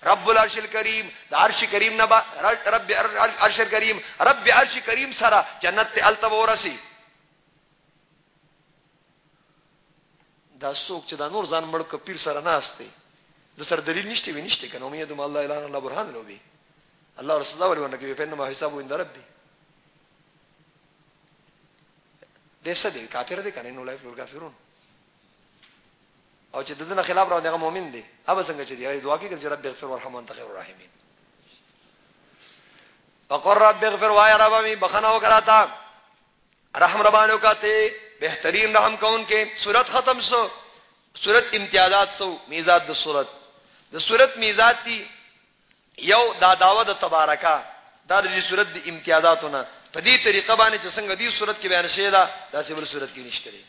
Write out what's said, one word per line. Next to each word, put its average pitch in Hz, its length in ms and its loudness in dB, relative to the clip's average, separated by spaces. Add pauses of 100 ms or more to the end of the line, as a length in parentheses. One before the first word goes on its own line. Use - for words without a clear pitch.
رب 180 260 2
العرش 220 280 4
الکریم، 220 540 -6 (200)
د - 20 -12
عرش 196 380 2
کریم 214 240 0
نه 220 100 4
با-، 220 200 4 (400)
رب 202 260 -2
عر-، 208 480 0
عرش 214 200 2 (120)
کریم، 214 280 0 (200)
رب 220 280 2
عرش 247 300 4
کریم 254 340 -4
سره 214 340 2 (160)
جنت 202 320 0
ته 196 140 2
الته 220 200 0
ورسی. 214 520 0 (3750)
دا 139 140 -6
څوک 175 340 -12
چې 165 60 -12
دا 147 140 -8
نور 190 180 -6
ځان 160 260 -4
مړ 160 120 -4
ک 160 120 -12 (100)
پیر 185 120 -14
سره 147 240 -6
ناست 156 380 -4
دی، 110 100 -18 (680)
د 147 60 -16
سر 165 160 -2
دلیل 165 280 -6
نشته 226 240 -6
وی 147 100 -10
نشته - 260 -6
کنه. 123 180 -14
امید 151 260 -10
ما 143 140 -8
الله 147 200 -4
الا 147 200 -8
الله 143 140 -8
برهان 135 320 -8
لو 117 120 -16
بی. 101 160 -20 (800)
الله 151 200 -4
رسول 139 140 -10
الله 170 140 -2
ولونه 147 300 -4
کوي، 135 180 -10
فإنما 151 360 -8
حسابه 147 280 -10
عند 135 140 -12
ربي. 175 300 -10 (3500)
دې 170 80 -8 (100)
څه 220 40 -4
دی؟ 117 200 -10
کافر 123 340 -10
دی 202 100 -10
کنه؟ 120 180 -16
إنه 127 160 -16
لا 131 80 -12
يفلح 123 180 -20
الكافرون. 131 420 -18 (2000)
او 131 100 -10
چې 139 80 -14
د 151 180 -14
دې 190 40 -8
نه 190 100 -2
خلاف 185 260 2
راوړي، 170 160 0
هغه 165 120 -4
مؤمن 165 340 -6
دی. 117 120 -16 (260)
هغه 185 140 0
څنګه 147 260 -8
چې 135 40 -12
دی، 123 120 -12
هغه 139 140 -6
دعا 139 160 -4
کوي 190 140 -10
چې 151 160 -12
رب 143 200 -8
اغفر 131 200 -12
وارحم 127 300 -12
وانت 117 160 -16
خیر 117 140 -16
الراحمین. 95 420 -18 (2500)
وقل 147 220 0
رب 214 340 6
اغفر، 208 240 0
وای 214 240 8
رب 220 200 6
می 220 220 0
بخنه 196 320 0
وکړه 220 380 4
تا، 214 200 8 (1120)
رحم 175 260 2
ربانو 214 360 6
کا 214 160 4
تے 214 360 0 (320)
بہترین 185 540 -2
رحم 220 200 4
کون 220 280 0
کے۔ 214 220 0 (100)
سورت 226 320 0
ختم 254 340 0
سو، 233 260 0 (680)
سورت 226 280 2 (100)
امتیازات 196 540 4 (100)
سو، 185 200 -6 (100)
میزات 160 400 2
د 156 60 -8
سورت۔ 143 340 -2 (640)
د 160 40 -10
سورت 233 400 4
میزات 220 380 4 (100)
دی 226 200 -8 (920)
یو 214 440 2
دا 185 120 8
دعوت 196 340 4 (120)
تبارکہ، 156 580 0 (520)
دا 196 120 4
د 196 40 0
دې 185 240 -4
سورت 196 180 0
د 170 100 -14 (120)
امتیازاتونه۔ 160 760 2 (280)
په 160 60 -8
دې 240 240 4
طریقه 208 320 2
باندې 220 220 4
چې 185 180 -8
څنګه 208 200 -4
دې 233 140 -4 (100)
سورت 208 220 -4
کې 190 60 -6
بیان 175 200 0
شوی 196 220 -2
دا، 190 180 6 (260)
داسې 151 200 -6
بل 156 120 -8
سورت 139 300 -10
کې 127 40 -16
نشته 120 320 -12
دی۔ 101 180 -20